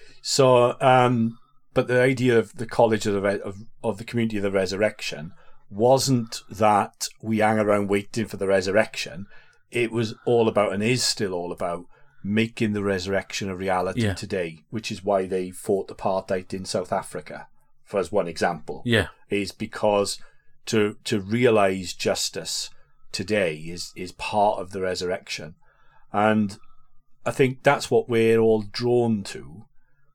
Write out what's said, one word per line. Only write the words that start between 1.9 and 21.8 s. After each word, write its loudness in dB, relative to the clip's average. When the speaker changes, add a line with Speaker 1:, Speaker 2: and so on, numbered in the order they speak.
Speaker 1:
idea 4
of 2
the -8
college 2
of 2
the 0
re-, 0
of, -10
of -2
the -14
community -2
of -2
the 0
resurrection -2
wasn't 2
that 2
we -2
hang 4
around 2
waiting -2
for -10
the -2
resurrection. 0
It -2
was -2
all 4
about, 2
and -4
is 0
still -4
all -6
about, -6
making 0
the -4
resurrection -4
a -6
reality -2
Speaker 2:
Yeah. 0
Speaker 1:
today, -8
which -8
is -10
why 2
they -4
fought -2
apartheid -4
in -8
South -4
Africa, -8
for -2
as -4
one 0
example. -4
Speaker 2:
Yeah. 2
Speaker 1:
Is -2
because 0
to, 0
to -2
realise 2